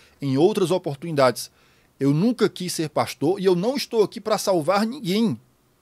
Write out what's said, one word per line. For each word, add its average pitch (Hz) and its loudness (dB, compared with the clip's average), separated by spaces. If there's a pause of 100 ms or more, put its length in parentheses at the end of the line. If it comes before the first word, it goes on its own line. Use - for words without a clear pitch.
(200)
em 135 -2
outras 185 2
oportunidades. 151 0 (480)
Eu 139 2
nunca 208 2
quis 180 -6
ser 160 -4
pastor 147 -2
e 185 -2
eu 185 4
não 208 -2
estou 226 0
aqui 196 -4
para 214 -2
salvar 190 0
ninguém. 220 -2 (420)